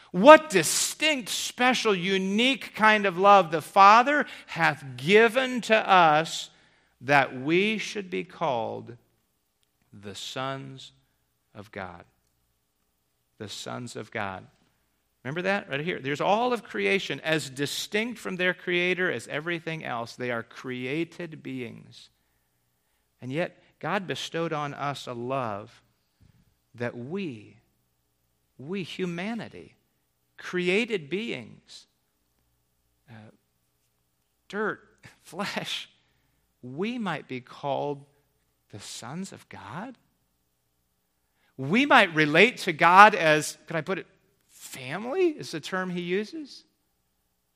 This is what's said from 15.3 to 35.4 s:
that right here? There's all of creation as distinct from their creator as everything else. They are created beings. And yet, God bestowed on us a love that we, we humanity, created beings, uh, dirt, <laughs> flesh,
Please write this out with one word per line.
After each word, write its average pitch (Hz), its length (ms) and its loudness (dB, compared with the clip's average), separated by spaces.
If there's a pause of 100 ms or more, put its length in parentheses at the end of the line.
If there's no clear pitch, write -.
that 196 260 -4
right 139 120 -4
here? 160 200 -6
There's 135 200 -6
all 214 320 2
of 233 100 -4
creation 196 580 -4
as 147 300 -2
distinct 208 680 -6
from 190 180 -8
their 180 180 -2
creator 180 560 -2
as 120 180 -6
everything 160 560 -8
else. 117 320 -8
They 123 140 -6
are 117 120 -4
created 143 1000 -10
beings. 117 640 -14 (1120)
And 127 120 -12
yet, 170 300 -6 (160)
God 180 280 -6
bestowed 160 460 -6
on 147 220 -6
us 139 320 -8
a 127 60 -10
love 120 720 -6 (920)
that 120 200 -6
we, 123 640 -10 (1000)
we 175 260 -8
humanity, 175 920 -8 (600)
created 180 760 -2
beings, 147 760 -10 (1200)
uh, 110 200 -20 (1160)
dirt, 196 320 -6 (240)
<laughs> - 180 -20
flesh, - 680 -8 (720)